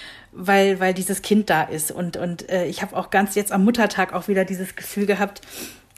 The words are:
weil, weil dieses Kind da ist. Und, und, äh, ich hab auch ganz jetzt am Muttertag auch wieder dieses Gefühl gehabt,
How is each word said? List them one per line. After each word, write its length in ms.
weil, 480
weil 140
dieses 280
Kind 280
da 140
ist. 280
Und, 260
und, 320
äh, 160
ich 160
hab 120
auch 160
ganz 260
jetzt 160
am 120
Muttertag 500
auch 140
wieder 180
dieses 300
Gefühl 300
gehabt, 360